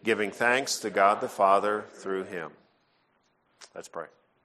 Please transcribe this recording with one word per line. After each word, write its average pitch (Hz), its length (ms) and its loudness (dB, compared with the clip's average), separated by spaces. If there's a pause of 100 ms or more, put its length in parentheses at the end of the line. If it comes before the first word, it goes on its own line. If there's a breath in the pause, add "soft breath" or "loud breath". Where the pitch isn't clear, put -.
giving 104 260 0
thanks 123 480 0
to 110 120 -6
God 101 300 4
the 127 80 -4
Father 101 640 2
through 95 300 -6
him." 82 280 -12 (1200)
Let's - 140 -16
pray. 82 180 -12 (380)